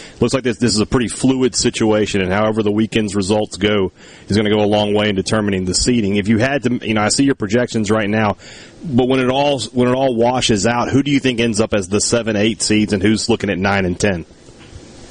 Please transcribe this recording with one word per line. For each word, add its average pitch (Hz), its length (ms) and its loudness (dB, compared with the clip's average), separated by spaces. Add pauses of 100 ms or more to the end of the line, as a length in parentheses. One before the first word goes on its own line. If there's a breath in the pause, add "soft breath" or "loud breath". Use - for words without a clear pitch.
(200 loud breath)
Looks 120 160 2
like 127 80 -2
this, 120 140 -2
this 101 180 0
is 107 40 0
a 104 60 2
pretty 123 220 -2
fluid 127 480 0
situation, 107 680 0
and 92 100 -2
however 107 300 0
the 104 100 0
weekend's 107 440 0
results 104 420 -2
go 101 340 0 (360 loud breath)
is 98 100 0
gonna 107 140 2
go 107 120 2
a - 60 2
long 104 240 2
way 104 160 2
in 101 60 0
determining 98 500 0
the 90 80 -2
seeding. 104 440 0
If 98 100 -2
you 113 100 4
had 131 260 0
to, 123 240 -2
you 110 60 0
know, 107 80 0
I 104 80 2
see 139 140 0
your 139 100 2
projections 110 560 -2
right 110 180 0
now, 107 300 0 (460 loud breath)
but 127 240 0
when 131 120 2
it 127 120 0
all, 143 280 0 (140)
when 123 160 2
it 127 60 2
all 131 200 0
washes 117 520 2
out, 120 220 0
who 135 120 2
do 139 80 -2
you 143 100 4
think 123 200 -2
ends 113 200 0
up 110 140 0
as 87 160 -2
the 101 100 0
seven, 113 360 -2
eight 104 260 0
seeds, 107 320 0
and 95 80 0
who's 107 260 0
looking 107 220 0
at 87 80 -2
nine 98 280 0
and - 140 -4
ten? 90 240 -2 (880)